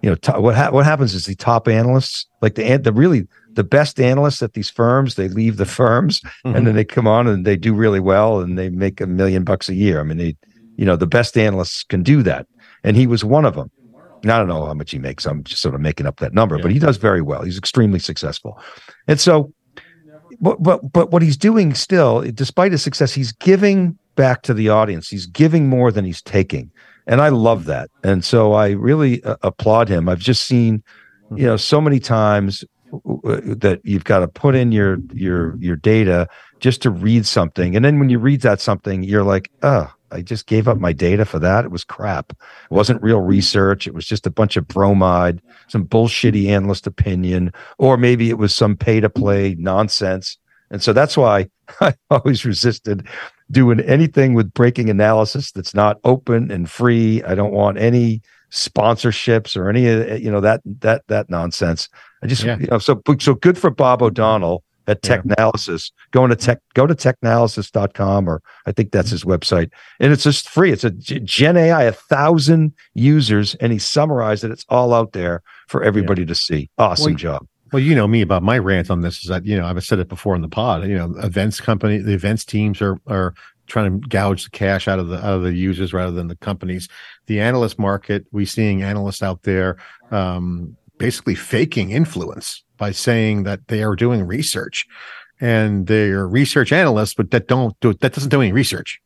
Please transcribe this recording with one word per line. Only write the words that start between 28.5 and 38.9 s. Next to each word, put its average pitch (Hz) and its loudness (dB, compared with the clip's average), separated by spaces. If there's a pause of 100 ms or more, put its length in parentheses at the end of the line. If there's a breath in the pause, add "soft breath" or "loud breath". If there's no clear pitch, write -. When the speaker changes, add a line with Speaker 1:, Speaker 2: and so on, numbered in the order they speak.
Speaker 1:
I 104 2
really, 123 0
uh, 110 -6
applaud 110 0
him. 87 0
I've 90 -2
just 123 0
seen, 113 0 (520 soft breath)
you 104 0
know, 113 2
so 151 2
many 143 2
times, 104 0 (280)
w-, - -10
w-, 110 -4
that 101 0
you've 98 -2
gotta 92 2
put 135 0
in 123 2
your, 98 2 (140)
your, 90 -4
your 87 -4
data 92 2 (320 loud breath)
just 123 0
to 127 4
read 104 2
something. 90 -2
And 113 2
then 147 4
when 135 2
you 123 2
read 135 0
that 104 2
something, 95 -4